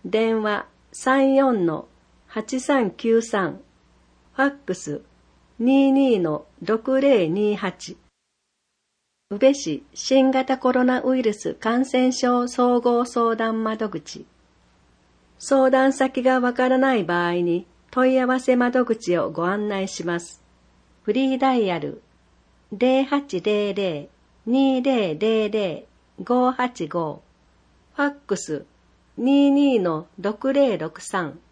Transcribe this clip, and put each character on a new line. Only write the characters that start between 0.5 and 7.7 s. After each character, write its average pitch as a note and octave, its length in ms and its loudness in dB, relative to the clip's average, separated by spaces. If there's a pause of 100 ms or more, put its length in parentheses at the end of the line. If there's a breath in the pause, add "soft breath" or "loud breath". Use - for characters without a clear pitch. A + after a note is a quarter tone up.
三 C4+ 440 2
四 B3 300 2
の D#3 220 -4 (400)
八 A3+ 320 -6
三 B3+ 320 0
九 A3+ 300 2
三。 F#3+ 400 -4 (720)
フ - 80 -4
ァ C#4 60 4
ッ C#4 40 0
ク F#3 240 -8
ス - 260 -10 (580)
二 C4+ 340 4
二 C4 260 4
の D3+ 260 -2 (160)
六 A#3 380 0
零 A#3+ 300 4
二 G#3 260 0
八。 - 400 -10 (1400)